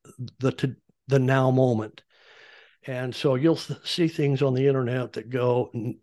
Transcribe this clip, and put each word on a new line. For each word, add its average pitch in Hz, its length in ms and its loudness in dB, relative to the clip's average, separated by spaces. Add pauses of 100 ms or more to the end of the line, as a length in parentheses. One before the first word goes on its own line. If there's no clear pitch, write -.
(400)
the, 127 120 0
to, 127 240 -4 (320)
the 135 120 4
now 131 320 2
moment. 123 520 0 (840)
And 127 280 -8
so 135 220 0
you'll 156 200 2
th-, - 280 -8
see - 240 0
things 143 340 0
on 135 120 4
the 131 140 2
internet 127 460 0
that 113 160 -10
go, 123 440 0
n-, 120 300 -8